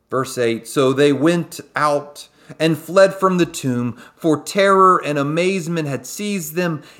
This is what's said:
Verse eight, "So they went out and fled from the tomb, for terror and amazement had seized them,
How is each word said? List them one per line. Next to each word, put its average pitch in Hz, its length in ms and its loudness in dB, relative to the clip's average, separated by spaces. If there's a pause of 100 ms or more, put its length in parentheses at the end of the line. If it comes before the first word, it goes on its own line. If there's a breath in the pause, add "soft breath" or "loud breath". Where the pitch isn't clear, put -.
(100)
Verse 127 260 -4
eight, 117 320 -2
"So 135 240 2
they 143 180 4
went 156 480 0 (160)
out 147 540 -4 (300 loud breath)
and 160 180 0
fled 190 380 4
from 185 240 0
the 170 80 2
tomb, 123 500 -4 (180 loud breath)
for 151 240 0
terror 190 640 4
and 147 160 -2
amazement 165 680 -2
had 127 180 -6
seized 196 480 -8
them, 170 280 -2 (180 loud breath)